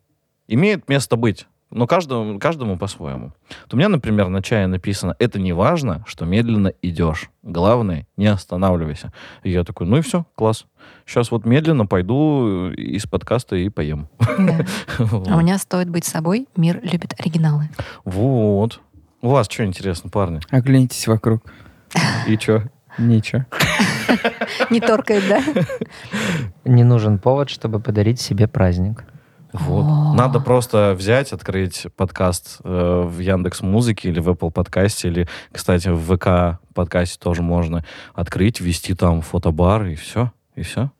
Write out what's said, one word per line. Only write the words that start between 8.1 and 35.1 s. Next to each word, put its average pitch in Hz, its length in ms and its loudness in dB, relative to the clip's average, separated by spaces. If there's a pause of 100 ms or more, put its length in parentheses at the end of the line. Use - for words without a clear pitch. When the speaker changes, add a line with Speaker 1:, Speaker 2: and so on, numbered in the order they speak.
Speaker 1:
не 101 120 2
останавливайся». 90 840 -2 (300)
И 98 80 -4
я 87 140 0
такой: - 240 -6
«Ну 110 80 4
и 160 40 4
всё, 165 260 -2 (100)
класс. 110 300 0 (400)
Щас - 260 0
вот 117 120 -2
медленно 143 400 4
пойду 101 840 0
из 65 360 -6
подкаста 101 500 -2
и 90 120 0
поем». 76 400 -4 (120)
Speaker 2:
Да. 165 380 2 (200)
Speaker 1:
<laughs> - 220 -8
Вот. 101 280 -2
Speaker 2:
А 185 80 2
у 165 40 4
меня: 180 180 2
«Стоит 180 320 -4
быть 170 140 -2
собой, 180 420 -2 (100)
мир 170 280 2
любит 170 340 -4
оригиналы». 156 500 0 (360)
Speaker 1:
Вот. 107 760 0 (400)
У 117 100 0
вас 131 180 4
чё - 160 -4
интересно, 95 440 -4
парни? 87 320 -2 (100)
Speaker 3:
Оглянитесь 131 580 2
вокруг. 113 340 2 (840)
Speaker 1:
И 110 100 2
чё? 107 240 2 (340)
Speaker 3:
Ничего. 117 480 2 (640)
Speaker 2:
<laughs> 240 640 -2
Не 233 100 4
торкает, 233 480 2
да? 214 140 4 (1200)
Speaker 4:
Не 123 200 6
нужен 107 340 4
повод, 135 320 2
чтобы 104 300 -4
подарить 107 400 0
себе 107 260 2
праздник. 92 580 0 (480)
Speaker 1:
Вот. 98 340 0
Speaker 2:
О. 151 280 2
Speaker 1:
Надо 135 260 4
просто 117 580 2
взять, 117 340 0
открыть 92 540 -4 (100)
подкаст, 90 680 -2
э, 90 440 0
в 85 120 -8
Яндекс 90 420 -2
Музыке 101 480 0
или 85 100 0
в 82 80 0
Apple 85 220 -2
подкасте, 90 580 0
или, 85 200 0 (240)